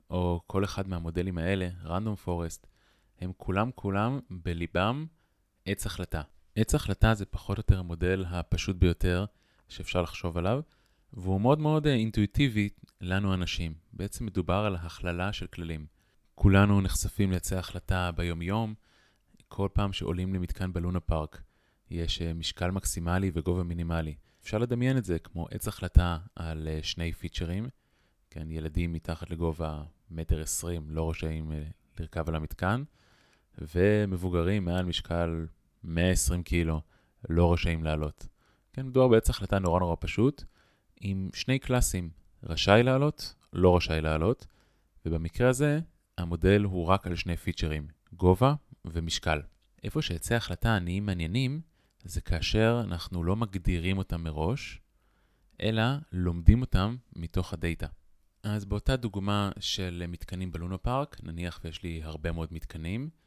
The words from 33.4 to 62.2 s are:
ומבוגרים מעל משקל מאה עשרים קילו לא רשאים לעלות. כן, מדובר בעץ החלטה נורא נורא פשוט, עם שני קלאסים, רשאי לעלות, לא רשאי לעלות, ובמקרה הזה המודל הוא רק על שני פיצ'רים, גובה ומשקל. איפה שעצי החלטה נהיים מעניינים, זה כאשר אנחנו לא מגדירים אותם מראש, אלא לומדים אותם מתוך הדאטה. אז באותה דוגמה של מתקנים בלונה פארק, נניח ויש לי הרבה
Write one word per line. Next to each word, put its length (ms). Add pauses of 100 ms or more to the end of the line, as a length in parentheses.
ומבוגרים 1080
מעל 200
משקל 640 (380)
מאה 260
עשרים 320
קילו 380 (480)
לא 240
רשאים 320
לעלות. 420 (460)
כן, 140
מדובר 220
בעץ 220
החלטה 280
נורא 220
נורא 200
פשוט, 440 (560)
עם 340
שני 240
קלאסים, 520 (340)
רשאי 380
לעלות, 520 (180)
לא 240
רשאי 240
לעלות, 460 (600)
ובמקרה 420
הזה 320 (380)
המודל 440
הוא 240
רק 200
על 80
שני 220
פיצ'רים, 520 (240)
גובה 420 (300)
ומשקל. 560 (440)
איפה 180
שעצי 320
החלטה 440
נהיים 280
מעניינים, 540 (440)
זה 160
כאשר 640
אנחנו 400
לא 120
מגדירים 640
אותם 260
מראש, 560 (800)
אלא 200 (300)
לומדים 480
אותם 360 (200)
מתוך 360
הדאטה. 340 (560)
אז 220
באותה 320
דוגמה 540 (100)
של 480
מתקנים 440
בלונה 260
פארק, 440
נניח 420
ויש 180
לי 200
הרבה 300